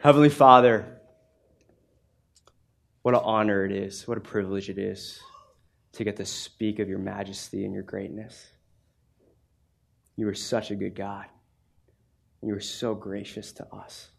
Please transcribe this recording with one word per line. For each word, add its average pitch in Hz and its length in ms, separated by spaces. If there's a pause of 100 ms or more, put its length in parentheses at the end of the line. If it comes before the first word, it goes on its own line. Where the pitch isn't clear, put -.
Heavenly 147 280
Father, 123 680 (2000)
what 123 120
an 120 80
honor 104 440
it 98 80
is, 98 340
what 117 100
a 104 40
privilege 98 480
it 95 80
is 98 420 (720)
to - 140
get 104 100
to 98 100
speak - 540
of 101 80
your 95 120
majesty 98 680
and 98 80
your 98 100
greatness. 101 640 (1700)
You 107 140
are 98 40
such - 380
a 101 40
good 98 200
God. 98 300 (1160)
You 107 140
are 101 60
so - 340
gracious 101 580
to - 200
us. - 340 (120)